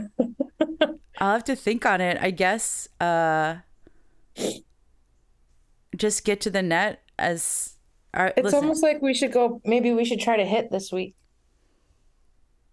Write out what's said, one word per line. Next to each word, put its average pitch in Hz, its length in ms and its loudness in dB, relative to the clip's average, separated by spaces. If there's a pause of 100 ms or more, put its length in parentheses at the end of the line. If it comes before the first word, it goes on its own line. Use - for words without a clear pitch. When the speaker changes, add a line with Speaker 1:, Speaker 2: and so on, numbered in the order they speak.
(500)
Speaker 1:
<laughs> 311 720 -4
Speaker 2:
I'll 196 140 2
have 233 120 0
to 262 100 0
think 233 300 -2
on 190 160 4
it, 180 180 0
I 190 120 0
guess. 190 560 -2 (120)
Uh, 165 580 2 (2500)
just 208 280 -2
get 202 180 0
to 214 80 -4
the 190 120 0
net 180 400 0 (160)
as, - 560 -4 (400)
uh, 185 240 0
Speaker 1:
It's 254 80 4
Speaker 2:
listen. 285 140 4
Speaker 1:
almost 311 240 2
like 302 180 4
we 269 120 2
should - 200 0
go, 240 320 2
maybe 240 260 2
we 233 140 2
should 233 140 -2
try 233 180 2
to 196 80 2
hit 226 260 0
this 190 200 -4
week. 185 240 -6 (1600)